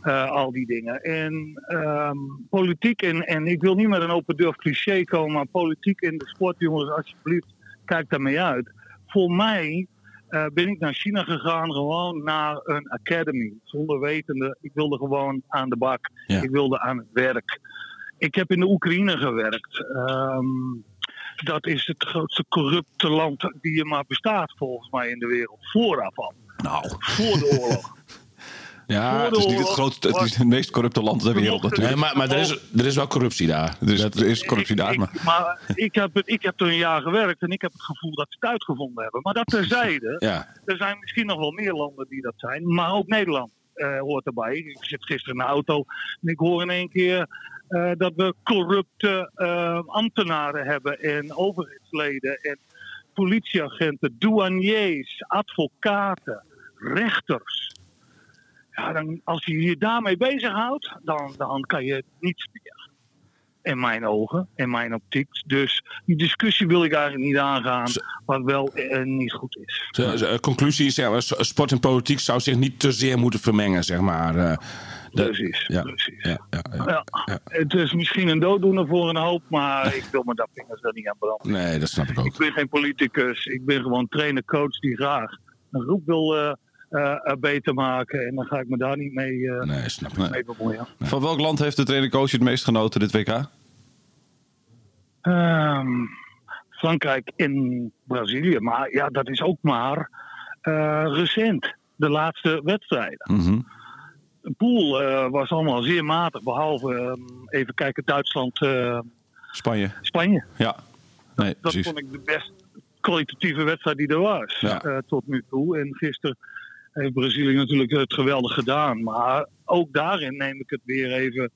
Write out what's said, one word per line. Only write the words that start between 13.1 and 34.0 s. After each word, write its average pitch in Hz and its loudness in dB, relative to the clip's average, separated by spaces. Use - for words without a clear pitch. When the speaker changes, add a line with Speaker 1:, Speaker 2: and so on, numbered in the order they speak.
Speaker 1:
Zonder 147 -2
wetende, 139 -4
ik 147 -14
wilde 147 0
gewoon 139 -2
aan 135 -2
de 120 -2
bak. 131 -2
Speaker 2:
Ja. 98 2
Speaker 1:
Ik 131 -2
wilde 135 2
aan 123 -2
het 113 -10
werk. 127 0
Ik - -2
heb 185 2
in 180 4
de 185 4
Oekraïne 185 2
gewerkt. 113 -2
Ehm, 131 -2
dat 156 -4
is 156 -2
het - -6
grootste - -4
corrupte 160 0
land 156 0
die 156 -2
er 156 -2
maar 147 -2
bestaat, 185 -2
volgens 127 -6
mij, 123 -2
in 120 -8
de 120 -4
wereld. 120 -2
Vooraf 160 2
al. 110 -8
Speaker 3:
Nou. 147 -4
Speaker 1:
Voor 208 0
de 143 4
oorlog. 123 0
Speaker 2:
<laughs> - -20
Ja, 104 2
Speaker 1:
Voor 233 2
Speaker 3:
Het 226 0
Speaker 1:
de 220 4
Speaker 3:
is 202 4
niet 190 2
het 190 2
Speaker 1:
oorlog - 2
Speaker 3:
grootste, 135 2
het 107 4
is 110 2
Speaker 1:
was 113 2
Speaker 3:
de 123 6
meest 123 4
corrupte 120 2
land 107 2
ter 113 4
Speaker 1:
we 107 4
Speaker 3:
wereld 104 2
Speaker 1:
mochten 104 2
Speaker 3:
natuurlijk. 139 4
Speaker 2:
Nee, - -
maar, 135 4
maar 139 2
er 190 2
is, - 0
er 123 6
is 135 2
wel 139 2
corruptie 120 2
daar. 78 0
Speaker 3:
Er 104 2
is, 101 4